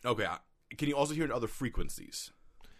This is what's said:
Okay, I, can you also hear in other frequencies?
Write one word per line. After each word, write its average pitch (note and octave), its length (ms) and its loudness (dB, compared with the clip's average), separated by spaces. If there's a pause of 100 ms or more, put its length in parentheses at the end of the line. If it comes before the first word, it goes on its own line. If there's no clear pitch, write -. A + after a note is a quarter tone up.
Okay, G#2+ 200 2
I, F2 120 -2 (400)
can D3 100 0
you C#3+ 80 2
also D3 200 4
hear D#3+ 100 2
in C#3 60 0
other A#2 160 0
frequencies? - 840 -2 (480)